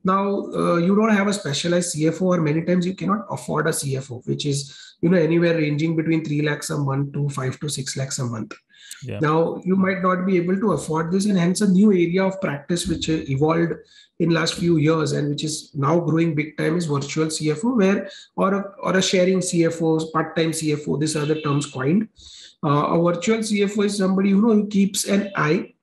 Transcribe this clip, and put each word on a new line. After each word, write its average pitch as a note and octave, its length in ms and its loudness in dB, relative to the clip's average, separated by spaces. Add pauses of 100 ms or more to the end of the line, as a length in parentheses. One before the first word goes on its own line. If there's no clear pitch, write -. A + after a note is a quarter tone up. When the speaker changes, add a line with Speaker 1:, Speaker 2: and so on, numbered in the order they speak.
Speaker 1:
Now, G3 500 0
uh, F3 220 0
you F3 200 2
don't A3 140 4
have G3+ 160 2
a G3+ 80 0
specialized F3 560 -2
C D3+ 180 -2
F D#3+ 140 -2
O, F#3 60 2
or F3 140 2
many D#3+ 200 0
times F3+ 240 0
you F#3+ 80 -2
cannot F#3+ 380 -2
afford D#3 360 -4
a D#3 60 0
C C3+ 240 -4
F B2+ 140 -10
O, A2+ 140 -12
which C#3 200 -4
is, C#3+ 260 -4 (300)
you E3+ 80 2
know, F#3 80 6
anywhere E3 380 4
ranging D#3 400 0
between D#3+ 280 0
three D3 200 -2
lakhs D3 260 -4
a D3+ 80 -4
month C#3 360 -2
to C#3+ 160 -2
five C3 320 -6
to D3 80 -6
six C3+ 280 -8
lakhs C3+ 220 -6
a B2+ 60 -2
month. A2+ 280 -8 (500)
Speaker 2:
Yeah. G#2+ 160 -8
Speaker 1:
Now, D#3+ 460 0
you F#3 100 2
might F#3+ 280 0
not F#3 240 0
be F#3+ 100 2
able F3+ 220 0
to G3+ 140 0
afford D#3+ 380 -2
this, G3 140 0
and G3+ 100 2
hence F3+ 260 2
a G3 100 4
new G3+ 200 6
area F3 320 2
of F#3+ 180 -2
practice D3 460 -4
which, D#3+ 220 -4
uh, D#3+ 200 -2
evolved D#3+ 440 2 (460)
in E3 100 2
last E3 260 2
few E3+ 220 2
years D3+ 360 2
and C#3+ 140 -2
which D3 160 -4
is - 300 -8
now D3+ 260 2
growing D#3+ 360 2
big D3 200 -4
time D#3 220 0
is E3+ 80 -2
virtual D3+ 460 -2
C D3+ 180 -2
F D3 160 -2
O, B3+ 80 2
where, G3+ 380 2 (240)
or F#3+ 180 0
a, G3 80 -2 (220)
or F3+ 140 0
a F#3 40 4
sharing F#3 400 2
C E3+ 240 0
F E3 160 -2
O, D#3+ 160 2 (160)
part-time D#3+ 400 -2
C D#3 200 -2
F D3 140 -6
O, D#3+ 100 -2
these D3+ 180 -2
are D3 100 0
the D#3 160 -2
terms C#3+ 240 0
coined. D3 440 0 (520)
Uh, D3 340 2
a E3+ 60 4
virtual F3+ 400 0
C G#3 220 0
F G#3 160 -2
O G3+ 40 2
is G3+ 140 0
somebody, F#3+ 320 2
you G3 120 4
know, A3+ 120 4
who G#3 140 4
keeps - 380 0
an G3+ 320 0
eye D3+ 460 0